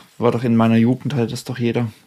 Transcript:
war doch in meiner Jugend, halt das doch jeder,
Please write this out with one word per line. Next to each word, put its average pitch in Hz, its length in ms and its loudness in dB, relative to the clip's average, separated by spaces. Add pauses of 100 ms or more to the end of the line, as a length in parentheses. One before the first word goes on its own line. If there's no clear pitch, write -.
(200)
war 117 120 2
doch 117 140 -2
in 117 100 2
meiner 113 220 4
Jugend, 123 380 0
halt 117 180 -2
das 123 100 -10
doch 127 160 -8
jeder, 117 320 -2 (160)